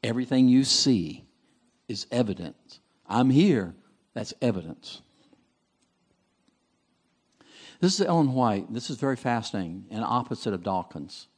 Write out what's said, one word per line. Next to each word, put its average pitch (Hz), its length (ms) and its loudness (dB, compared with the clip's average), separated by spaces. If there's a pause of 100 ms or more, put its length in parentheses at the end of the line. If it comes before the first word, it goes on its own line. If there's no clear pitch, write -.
Everything 127 440 2
you 127 160 6
see 98 600 0 (600)
is - 220 -10
evidence. 101 720 -4 (280)
I'm 123 220 2
here. 131 460 4 (400)
That's 107 260 -10
evidence." 92 640 -6 (2750)
This 190 180 2
is 196 80 2
Ellen 156 260 2
White. 113 400 0
This 120 160 -8
is 127 80 -8
very 135 180 -2
fascinating 101 760 -4
and 110 120 -6
opposite 110 520 -4
of 87 80 -8
Dawkins. 90 640 -8 (100)